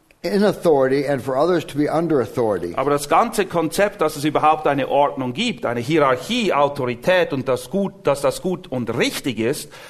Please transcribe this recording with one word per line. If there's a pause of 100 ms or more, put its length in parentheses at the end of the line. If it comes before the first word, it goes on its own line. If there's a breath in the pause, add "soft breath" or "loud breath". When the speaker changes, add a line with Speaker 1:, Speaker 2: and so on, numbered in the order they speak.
(240)
Speaker 1:
in
authority
and
for
others
to
be
under
authority.
Speaker 2:
Aber
das
ganze
Konzept,
dass
es
überhaupt
eine
Ordnung
gibt,
eine
Hierarchie,
Autorität
und
das
Gut,
dass
das
gut
und
richtig
ist, (180 loud breath)